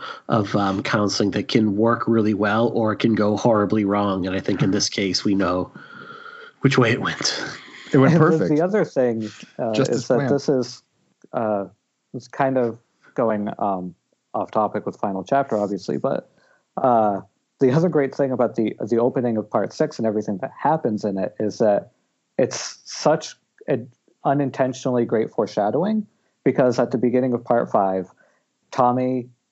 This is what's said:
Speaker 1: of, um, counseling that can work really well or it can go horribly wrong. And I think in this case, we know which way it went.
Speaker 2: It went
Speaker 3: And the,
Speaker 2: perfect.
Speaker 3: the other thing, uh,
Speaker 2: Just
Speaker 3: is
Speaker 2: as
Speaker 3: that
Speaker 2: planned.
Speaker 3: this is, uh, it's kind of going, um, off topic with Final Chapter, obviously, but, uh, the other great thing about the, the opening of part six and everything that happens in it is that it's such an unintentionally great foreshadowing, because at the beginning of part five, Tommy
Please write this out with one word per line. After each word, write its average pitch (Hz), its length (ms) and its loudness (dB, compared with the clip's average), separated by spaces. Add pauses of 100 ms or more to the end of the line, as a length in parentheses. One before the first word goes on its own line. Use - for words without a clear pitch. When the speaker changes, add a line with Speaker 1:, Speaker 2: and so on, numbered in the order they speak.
(280)
Speaker 1:
of, 104 280 0
um, 98 260 0
counseling 104 480 0
that 101 180 -4
can 107 280 2
work 117 320 2
really 107 260 2
well 107 400 2
or 110 180 0
it 101 60 -4
can 113 160 2
go 104 220 2
horribly 107 480 2
wrong. 98 420 0
And 92 80 -4
I 95 60 -4
think 95 200 -2
in 95 120 2
this - 160 0
case, 98 360 -4
we 101 120 2
know 90 340 -2 (920)
which 135 140 2
way 117 140 4
it - 100 0
went. - 420 -4 (500)
Speaker 2:
It 147 60 6
went 156 160 6
Speaker 3:
And 160 100 6
the, 170 60 6
Speaker 2:
perfect. 156 260 2
Speaker 3:
the 156 60 2
other 185 240 2
thing, 113 440 0 (280)
uh, 117 160 -2
Speaker 2:
Just - 160 2
Speaker 3:
is 120 60 0
Speaker 2:
as - 120 -4
Speaker 3:
that 131 80 2
Speaker 2:
planned. 139 180 0
Speaker 3:
this 139 140 -2
is, 127 340 -2 (520)
uh, 107 320 -2 (480)
it's 123 120 -12
kind 135 300 -2
of 117 220 0 (340)
going, 107 460 -2
um, 92 360 -4 (380)
off 104 180 -6
topic 107 360 -2
with - 120 -6
Final 95 260 -4
Chapter, 135 340 0
obviously, 95 400 -4
but, - 320 -4 (480)
uh, 110 420 2 (400)
the 131 100 4
other 165 200 2
great 143 240 0
thing 135 180 0
about 120 240 0
the, 110 180 0 (140)
the 117 80 0
opening 120 400 0
of 104 140 -4
part 104 240 -2
six 156 240 -2
and 113 80 -2
everything 104 320 -2
that - 200 -8
happens 135 460 0
in 98 140 -2
it 95 200 -4
is 107 200 -4
that 104 340 2 (460)
it's - 480 -2
such - 480 -2 (340)
an 120 220 -4 (340)
unintentionally 131 800 0
great 113 260 0
foreshadowing, 135 760 -2 (380)
because 127 340 4
at 120 140 0
the 127 60 -2
beginning 123 360 2
of 120 100 -6
part 120 260 0
five, 95 380 0 (640)
Tommy 127 580 0 (240)